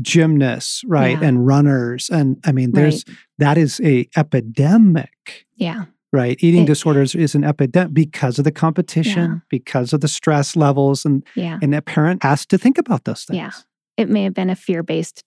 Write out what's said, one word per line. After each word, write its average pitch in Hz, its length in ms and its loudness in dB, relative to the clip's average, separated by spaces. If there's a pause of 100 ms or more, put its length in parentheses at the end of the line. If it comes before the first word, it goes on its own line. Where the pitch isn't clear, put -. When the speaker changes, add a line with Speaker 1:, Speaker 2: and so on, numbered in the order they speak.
Speaker 1:
gymnasts, 139 840 0
right? 143 340 0
Speaker 2:
Yeah. 160 80 0
Speaker 1:
And 123 200 2
runners. 135 600 0
And, 139 360 0
I 156 60 0
mean, 127 200 0
there's, 151 360 2
Speaker 2:
Right. - 100 -20 (220)
Speaker 1:
that 147 180 2
is 156 260 0
a 131 320 2
epidemic. 156 1300 0 (100)
Speaker 2:
Yeah. 180 300 -8 (260)
Speaker 1:
Right? 123 300 -2
Eating 170 220 4
Speaker 2:
It 143 40 2
Speaker 1:
disorders 143 480 0
is 156 200 0
an 147 80 2
epidemic 151 500 0
because 147 460 -2
of 139 60 2
the 151 60 0
competition, 165 800 -2
Speaker 2:
Yeah. 165 60 -6 (120)
Speaker 1:
because 123 440 -4
of 147 80 0
the 156 60 -2
stress 147 480 -2
levels, 139 500 2
and, 139 180 0 (120)
Speaker 2:
Yeah. 170 260 -6
Speaker 1:
and 143 140 0
a 151 60 -4
parent 165 420 -2
has 143 240 0
to 190 100 2
think 269 200 2
about 226 280 -2
those - 200 -10
things. - 120 -6
Speaker 2:
Yeah. 170 140 -10 (460)
It 208 120 -2
may 208 140 0
have 190 100 -4
been 185 160 -4
a 185 60 -2
fear-based 165 720 -6